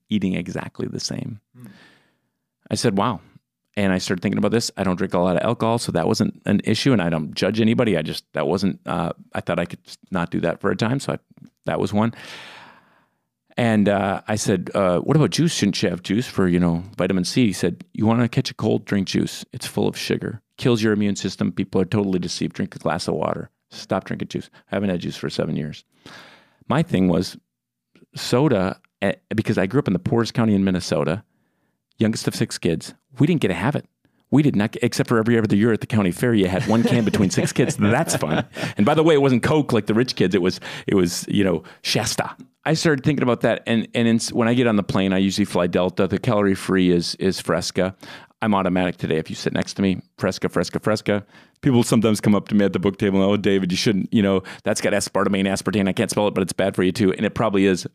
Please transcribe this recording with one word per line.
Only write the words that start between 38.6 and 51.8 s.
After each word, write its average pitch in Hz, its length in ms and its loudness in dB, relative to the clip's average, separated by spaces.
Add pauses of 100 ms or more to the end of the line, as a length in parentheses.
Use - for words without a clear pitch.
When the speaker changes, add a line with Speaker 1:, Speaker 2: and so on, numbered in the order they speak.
Speaker 1:
And - 100 2
by 147 80 4
the 156 100 4
way, 165 100 6
it 143 80 6
wasn't 131 220 4
Coke 147 280 2
like 110 140 2
the 110 80 -2
rich 120 240 0
kids. 92 180 2
It 95 60 4
was, 92 180 0 (260)
it - 100 0
was, 87 340 0
you 101 160 0
know, 85 180 0 (200)
Shasta. - 520 -4 (300)
I 143 80 2
started 156 320 2
thinking 147 180 2
about 120 160 2
that. 113 260 0
And, 113 300 0
and 117 140 2
in, 113 100 4 (140)
when 117 160 2
I 120 40 2
get 123 140 2
on 110 80 2
the 101 80 2
plane, 95 300 0
I 92 60 2
usually 98 260 2
fly 87 220 0
Delta. 92 400 0
The 90 120 -2
calorie 104 360 2
free 92 360 2
is, 85 240 0
is 95 240 -2
Fresca. 90 560 -2 (460)
I'm 110 120 2
automatic 92 440 0
today. 82 180 -2
If 78 140 -4
you - 80 -10
sit - 160 -4
next - 220 -4
to - 60 -4
me, 95 200 0 (160)
Fresca, - 320 -2
Fresca, - 320 -4
Fresca. 107 440 -2 (360)
People 120 220 4